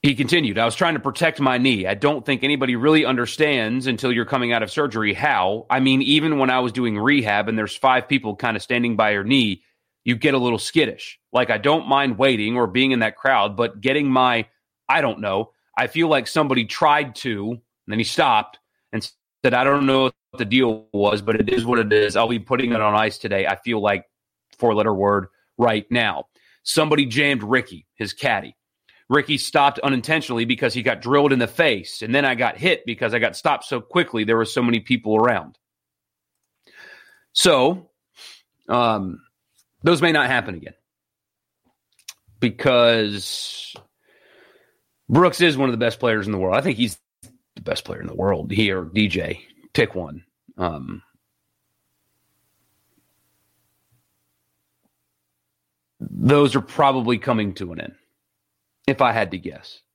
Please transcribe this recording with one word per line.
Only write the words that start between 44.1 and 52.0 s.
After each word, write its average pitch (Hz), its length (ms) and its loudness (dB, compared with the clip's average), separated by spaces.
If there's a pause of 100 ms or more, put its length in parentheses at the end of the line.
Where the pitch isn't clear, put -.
Brooks 170 320 4
is 165 160 4
one 135 120 0
of 123 40 0
the 117 120 -2
best 117 160 -2
players 110 260 0
in 107 60 -4
the 98 60 -2
world. 92 180 0
I 131 40 4
think 135 160 -2
he's 113 220 -2 (560)
the - 80 -18
best - 220 -6
player - 160 -12
in 85 80 -12
the - 60 -12
world. 92 360 -2
He 101 220 0
or 90 140 -6
D 104 200 0
J, - 400 -6 (260)
pick 113 220 0
one. 82 300 -10 (340)
Um, 80 420 -8 (4000)